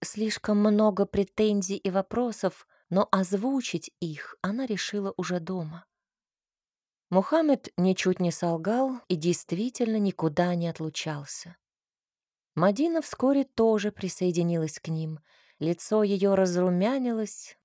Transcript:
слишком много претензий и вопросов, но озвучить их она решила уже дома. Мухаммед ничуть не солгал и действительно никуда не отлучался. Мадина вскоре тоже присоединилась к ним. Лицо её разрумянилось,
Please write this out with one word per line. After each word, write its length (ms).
слишком 580
много 460
претензий 680
и 140
вопросов, 800
но 220
озвучить 880
их 420
она 240
решила 520
уже 220
дома. 460
Мухаммед 680
ничуть 420
не 120
солгал 760
и 80
действительно 840
никуда 580
не 120
отлучался. 880
Мадина 460
вскоре 420
тоже 480
присоединилась 880
к 80
ним. 320
Лицо 440
её 320
разрумянилось, 1300